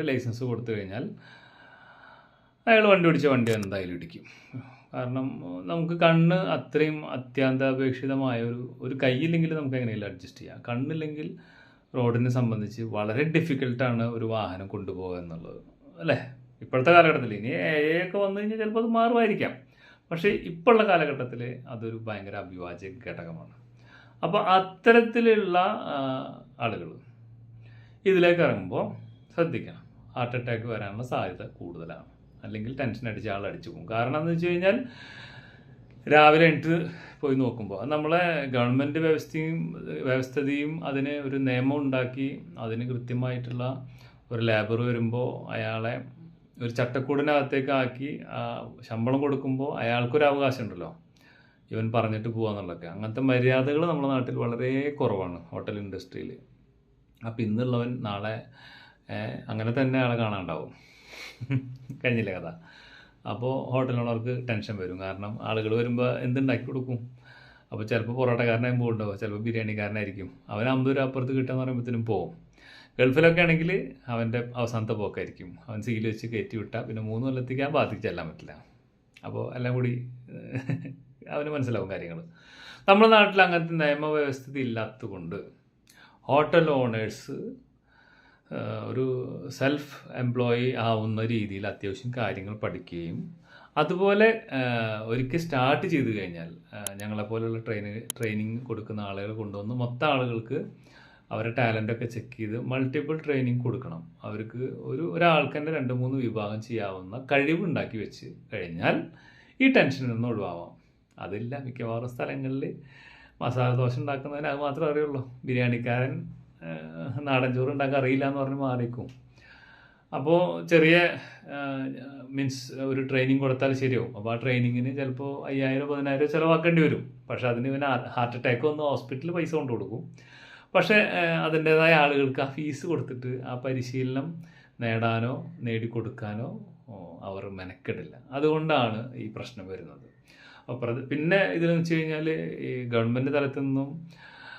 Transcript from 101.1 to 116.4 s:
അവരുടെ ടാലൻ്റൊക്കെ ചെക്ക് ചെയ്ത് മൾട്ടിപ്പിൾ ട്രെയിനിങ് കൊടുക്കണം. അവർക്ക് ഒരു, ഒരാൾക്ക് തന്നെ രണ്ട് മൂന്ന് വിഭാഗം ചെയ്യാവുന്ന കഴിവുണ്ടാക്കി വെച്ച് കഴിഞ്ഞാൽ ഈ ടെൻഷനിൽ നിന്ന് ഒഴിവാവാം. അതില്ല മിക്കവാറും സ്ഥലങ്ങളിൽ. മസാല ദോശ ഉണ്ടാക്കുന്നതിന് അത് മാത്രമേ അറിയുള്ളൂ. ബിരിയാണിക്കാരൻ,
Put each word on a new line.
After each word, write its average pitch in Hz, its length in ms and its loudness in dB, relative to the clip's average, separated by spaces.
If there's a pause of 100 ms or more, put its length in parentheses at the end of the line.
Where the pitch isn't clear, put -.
അവരുടെ 113 240 -4
ടാലൻ്റൊക്കെ 113 500 0
ചെക്ക് - 300 -10
ചെയ്ത് 110 280 -6
മൾട്ടിപ്പിൾ 135 540 -2
ട്രെയിനിങ് 131 440 0
കൊടുക്കണം. 85 400 -4 (200)
അവർക്ക് 110 360 -10 (260)
ഒരു, 131 280 -6
ഒരാൾക്ക് 165 440 4
തന്നെ 151 160 -4
രണ്ട് 131 220 -2
മൂന്ന് 127 240 -2
വിഭാഗം 110 440 -2
ചെയ്യാവുന്ന 101 640 -8
കഴിവുണ്ടാക്കി 143 720 0
വെച്ച് - 300 -10 (200)
കഴിഞ്ഞാൽ 92 480 -2 (640)
ഈ 269 120 6
ടെൻഷനിൽ 147 400 4
നിന്ന് 113 160 0
ഒഴിവാവാം. 90 460 -4 (440)
അതില്ല 110 420 -8
മിക്കവാറും 120 500 -6
സ്ഥലങ്ങളിൽ. 139 540 -4 (720)
മസാല 123 380 0
ദോശ 123 220 2
ഉണ്ടാക്കുന്നതിന് 143 500 -4
അത് 143 120 -2
മാത്രമേ 147 280 -2
അറിയുള്ളൂ. 147 340 0 (220)
ബിരിയാണിക്കാരൻ, 123 720 0 (480)